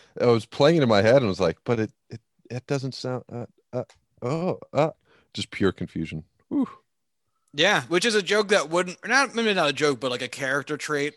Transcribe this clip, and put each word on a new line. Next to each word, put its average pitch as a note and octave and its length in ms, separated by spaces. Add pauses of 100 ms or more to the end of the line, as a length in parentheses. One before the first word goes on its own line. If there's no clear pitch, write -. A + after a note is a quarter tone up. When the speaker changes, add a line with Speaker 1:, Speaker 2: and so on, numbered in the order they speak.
(200)
Speaker 1:
I, - 40
I A#2+ 40
was A#2 200
playing D#3+ 300
it D3+ 60
in B2 60
my G2+ 140
head A2+ 140
and B2+ 100
was F#2 120
like, E2+ 240
"But A#2 160
it, G#2+ 120 (180)
it, A#2+ 100 (300)
it B2 160
doesn't C3+ 300
sound, B2+ 360
uh, A#2+ 140 (260)
uh, B2 120 (400)
oh, D#3+ 340 (160)
uh," C#3+ 160 (460)
just - 160
pure F#2+ 200
confusion. D#2+ 520 (260)
Whew. C#4 180 (840)
Speaker 2:
Yeah, E3+ 360
which F3 160
is A3+ 100
a G#3 80
joke G3+ 240
that E3+ 240
wouldn't, F3+ 260 (100)
not, B3+ 280
maybe A3+ 180
not E3+ 160
a C#3 40
joke, C#3 280
but, C3+ 100
like, B2 120
a B2 40
character C3+ 500
trait D3 400